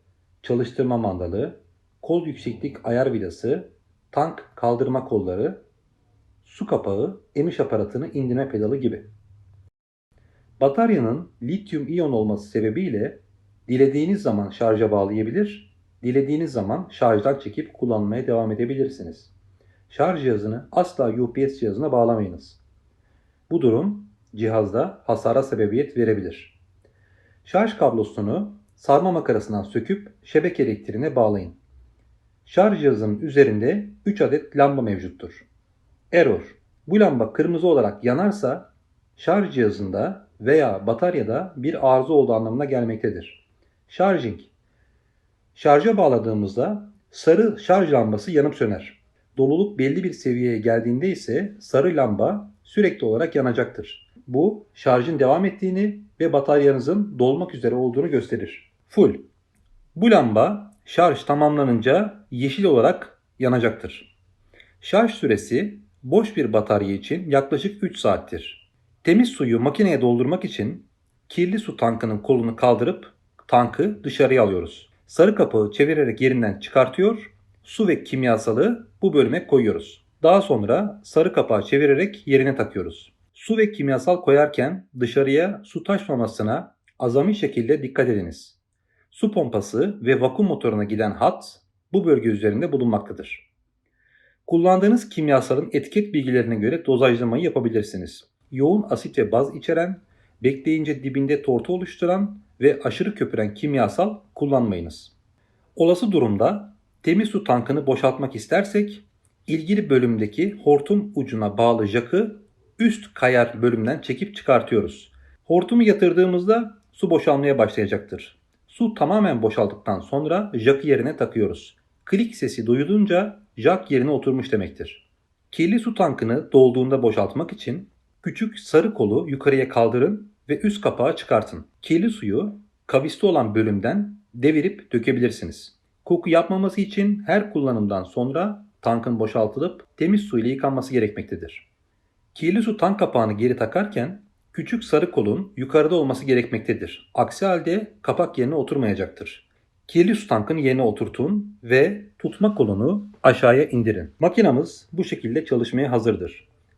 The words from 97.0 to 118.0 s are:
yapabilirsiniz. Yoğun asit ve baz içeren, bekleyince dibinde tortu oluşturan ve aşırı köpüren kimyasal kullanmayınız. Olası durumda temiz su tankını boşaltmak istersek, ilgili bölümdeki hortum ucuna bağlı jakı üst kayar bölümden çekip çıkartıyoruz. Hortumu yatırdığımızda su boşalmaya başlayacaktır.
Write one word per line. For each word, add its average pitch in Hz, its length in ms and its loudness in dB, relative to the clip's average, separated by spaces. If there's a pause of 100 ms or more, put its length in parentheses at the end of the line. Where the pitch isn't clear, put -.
yapabilirsiniz. 113 920 -4 (160)
Yoğun 151 400 2
asit - 280 -4
ve 117 140 0
baz 135 240 0
içeren, 170 440 -4 (420)
bekleyince 139 640 -2
dibinde 139 380 -2
tortu 123 300 -2
oluşturan 180 640 -4 (220)
ve 139 240 4
aşırı 123 300 -4
köpüren 104 400 -4
kimyasal 147 640 -2 (160)
kullanmayınız. 107 800 -2 (640)
Olası 180 360 2
durumda 123 640 0 (280)
temiz 208 260 0
su - 160 -6
tankını 135 420 -2
boşaltmak 131 500 0
istersek, 208 680 -2 (420)
ilgili 160 440 -2
bölümdeki 120 600 0
hortum 151 640 2
ucuna 110 440 -4
bağlı 117 280 4
jakı 139 540 -2 (380)
üst - 360 0
kayar 117 480 2
bölümden 120 380 0
çekip - 340 -8
çıkartıyoruz. - 800 0 (320)
Hortumu 180 380 2
yatırdığımızda 185 960 2 (140)
su 185 180 -4
boşalmaya 143 480 2
başlayacaktır. - 800 -2 (280)